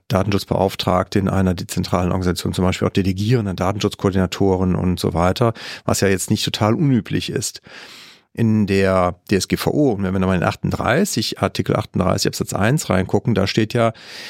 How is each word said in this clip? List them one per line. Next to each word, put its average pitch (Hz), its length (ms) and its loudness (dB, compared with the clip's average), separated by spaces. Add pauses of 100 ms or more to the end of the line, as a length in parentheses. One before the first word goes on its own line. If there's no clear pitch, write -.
Datenschutzbeauftragte 95 1120 0
in 95 80 0
einer 95 260 2
dezentralen 90 560 -2
Organisation 92 420 -2
zum 95 120 0
Beispiel 92 240 0
auch - 40 -12
delegieren 101 540 0
an 95 80 -4
Datenschutzkoordinatoren 95 1200 0
und 92 240 0
so 95 160 -2
weiter, 92 400 2 (300)
was 117 160 0
ja 101 80 2
jetzt 95 220 0
nicht 107 140 0
total 110 300 0
unüblich 131 560 0
ist. - 320 -6 (680)
In 110 340 2
der 95 520 2 (120)
D 101 60 4
S 92 120 0
G 90 80 0
V - 140 0
O, 143 220 2
und 101 100 -4
wenn 92 100 -2
wir 98 60 0
nochmal 92 180 2
in 87 60 0
achtunddreißig, 107 1000 -2
Artikel - 340 0
achtunddreißig 95 540 0
Absatz - 240 -6
eins 123 380 0
reingucken, 98 440 0
da 98 120 2
steht 107 260 0
ja, 113 220 0 (360)